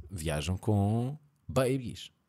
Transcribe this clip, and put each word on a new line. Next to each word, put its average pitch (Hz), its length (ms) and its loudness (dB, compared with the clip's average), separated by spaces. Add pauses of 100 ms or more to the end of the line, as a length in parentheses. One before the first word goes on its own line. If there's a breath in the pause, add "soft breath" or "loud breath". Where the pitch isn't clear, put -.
(100)
viajam 78 460 -2
com 113 640 2 (300)
babies. 127 640 -2 (180)